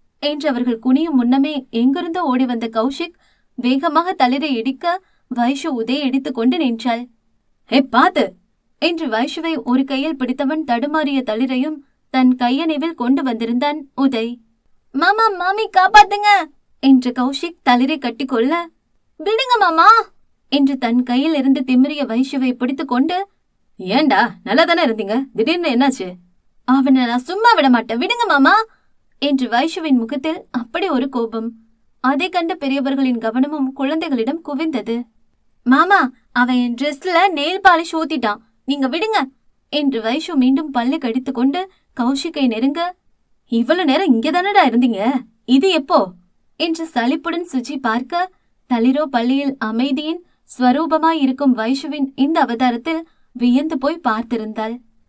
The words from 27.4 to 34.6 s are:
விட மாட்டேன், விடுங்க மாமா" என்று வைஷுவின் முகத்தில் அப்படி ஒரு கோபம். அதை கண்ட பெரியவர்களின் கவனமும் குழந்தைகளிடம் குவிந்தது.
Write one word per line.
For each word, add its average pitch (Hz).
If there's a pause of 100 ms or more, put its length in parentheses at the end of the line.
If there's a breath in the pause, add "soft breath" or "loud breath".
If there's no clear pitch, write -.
விட 294
மாட்டேன், 233
விடுங்க 466
மாமா" 311 (640)
என்று 269
வைஷுவின் 285
முகத்தில் 285 (100)
அப்படி 349
ஒரு 269
கோபம். 233 (540)
அதை 285
கண்ட 349
பெரியவர்களின் 269
கவனமும் 262
குழந்தைகளிடம் 285
குவிந்தது. 269 (720)